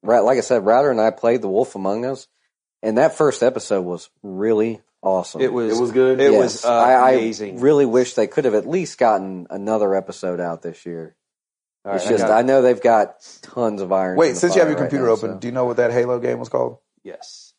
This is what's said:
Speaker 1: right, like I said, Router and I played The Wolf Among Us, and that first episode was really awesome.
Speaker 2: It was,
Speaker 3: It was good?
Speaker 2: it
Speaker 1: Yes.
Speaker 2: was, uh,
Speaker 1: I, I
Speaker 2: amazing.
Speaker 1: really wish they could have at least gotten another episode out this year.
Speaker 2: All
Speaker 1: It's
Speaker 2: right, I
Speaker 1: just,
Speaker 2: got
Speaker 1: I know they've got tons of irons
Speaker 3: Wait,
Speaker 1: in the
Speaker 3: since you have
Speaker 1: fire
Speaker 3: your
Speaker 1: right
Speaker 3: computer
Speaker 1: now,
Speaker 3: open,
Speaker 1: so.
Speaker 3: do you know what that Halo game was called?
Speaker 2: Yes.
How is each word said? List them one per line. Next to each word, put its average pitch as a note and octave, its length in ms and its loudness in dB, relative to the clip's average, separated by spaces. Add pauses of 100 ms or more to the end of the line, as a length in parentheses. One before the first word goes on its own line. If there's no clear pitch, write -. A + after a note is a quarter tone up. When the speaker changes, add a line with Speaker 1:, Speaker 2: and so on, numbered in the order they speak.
Speaker 1:
right, A2+ 160 4
like A#2+ 180 2
I A#2 40 -2
said, A#2 220 0
Router B2+ 280 4
and A2+ 100 0
I A2+ 80 4
played A#2 320 0
The G#2 60 -6
Wolf G#2+ 260 -2
Among G2+ 320 -4
Us, C3+ 220 -10 (560)
and A2 160 0
that D#3 160 2
first C#3+ 260 0
episode A#2 400 0
was F2+ 280 -8 (120)
really G#2+ 600 -2 (200)
awesome. F#2 400 -2
Speaker 2:
It B2+ 100 0
was, A2+ 260 -2
Speaker 3:
It A#2+ 40 0
was A#2+ 100 -2
good? C3 300 2
Speaker 2:
it C#3 120 6
Speaker 1:
Yes. G#2 60 6
Speaker 2:
was, - 260 -2
uh, A#2+ 60 2
Speaker 1:
I, A#2 220 4
I B2+ 200 6
Speaker 2:
amazing. G#2+ 460 -4
Speaker 1:
really C#3+ 280 4
wish B2 260 2
they G#2+ 140 0
could C#3 180 -4
have A2+ 80 2
at G#2 140 0
least E3 320 -6
gotten F#2+ 500 0
another G2+ 460 -2
episode F#2 440 -6
out E2+ 220 -6
this E2+ 240 -14
year. E2 300 -14 (680)
Speaker 2:
All G2+ 120 -6
Speaker 1:
It's F2+ 100 -4
Speaker 2:
right, A2+ 80 0
I G#2+ 40 2
Speaker 1:
just, A2 100 0
Speaker 2:
got G#2+ 100 4
Speaker 1:
I A#2+ 60 2
know C3 180 2
they've B2 200 2
got A2 340 2 (260)
tons G#2+ 400 -4
of F#2 100 -4
irons F#2+ 280 0
Speaker 3:
Wait, E3 100 4
Speaker 1:
in - 60 -4
the - 40 -8
Speaker 3:
since F3 160 0
you F#3+ 60 4
have D#3+ 60 4
Speaker 1:
fire D3+ 60 -2
Speaker 3:
your - 100 -2
Speaker 1:
right - 60 -4
Speaker 3:
computer C3+ 180 -2
Speaker 1:
now, A2+ 60 2
Speaker 3:
open, G#2+ 200 -4
Speaker 1:
so. F#2+ 60 -12
Speaker 3:
do A#2 80 -10
you A#2+ 60 -8
know B2+ 120 -2
what A#2+ 120 -4
that A#2+ 140 0
Halo B2 280 -2
game B2 180 -4
was A#2+ 120 -12
called? B2 280 -4 (260)
Speaker 2:
Yes. - 560 -20